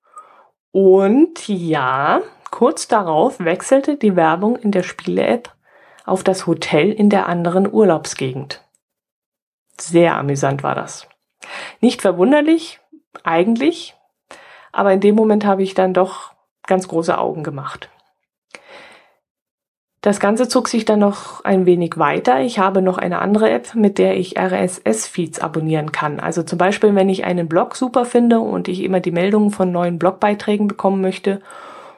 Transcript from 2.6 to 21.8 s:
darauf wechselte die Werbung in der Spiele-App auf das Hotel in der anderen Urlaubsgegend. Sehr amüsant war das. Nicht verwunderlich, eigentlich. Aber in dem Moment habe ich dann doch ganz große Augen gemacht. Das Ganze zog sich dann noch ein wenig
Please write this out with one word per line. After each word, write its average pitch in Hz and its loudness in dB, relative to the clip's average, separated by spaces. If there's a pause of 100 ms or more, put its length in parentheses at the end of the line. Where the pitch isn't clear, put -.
darauf 190 0
wechselte 269 0
die 208 2
Werbung 175 2
in 208 -2
der 185 0
Spiele-App - -4 (500)
auf 190 -2
das 185 -2
Hotel 165 0
in 214 2
der 190 2
anderen 175 -2
Urlaubsgegend. 139 -2 (1160)
Sehr 170 2
amüsant 139 -2
war 139 -4
das. - -12 (720)
Nicht 240 2
verwunderlich, 294 2 (440)
eigentlich. 226 0 (760)
Aber 202 2
in 190 2
dem 208 4
Moment 214 2
habe 196 0
ich 190 -4
dann 185 0
doch 185 -2 (340)
ganz 185 0
große 165 -2
Augen 156 -4
gemacht. 143 -12 (2000)
Das 202 0
Ganze 220 2
zog 247 0
sich 220 -2
dann 214 2
noch - -2
ein 190 2
wenig 175 2